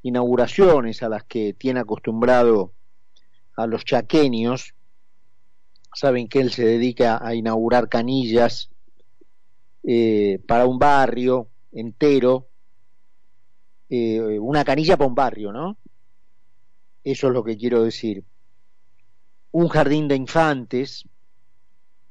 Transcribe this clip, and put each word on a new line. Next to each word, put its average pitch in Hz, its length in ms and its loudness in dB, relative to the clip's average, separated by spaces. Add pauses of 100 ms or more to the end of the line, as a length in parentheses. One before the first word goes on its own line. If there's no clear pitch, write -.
inauguraciones 123 1000 2
a 113 60 -4
las 107 160 -6
que 107 280 -4
tiene 127 260 -4
acostumbrado 113 920 2 (840)
a 113 120 -4
los 113 180 -6
chaqueños. 123 880 0 (1200)
Saben 123 340 -2
que 135 120 0
él 127 120 0
se 120 140 -2
dedica 117 580 2
a 117 120 -6
inaugurar 113 540 0
canillas, 120 800 0 (1120)
eh, 107 640 2
para 120 180 4
un 127 120 0
barrio 127 720 2 (220)
entero, 127 760 0 (1400)
eh, 113 500 -2
una 139 240 0
canilla 156 340 2
para 147 100 2
un 123 80 -2
barrio, 107 360 -2
¿no? 160 260 -10 (1300)
Eso 135 240 -4
es 127 60 0
lo 123 100 -2
que 110 140 -6
quiero 117 260 0
decir. 107 400 -4 (1300)
Un 170 160 2
jardín 151 400 2
de 139 80 2
infantes, 135 920 -4 (1040)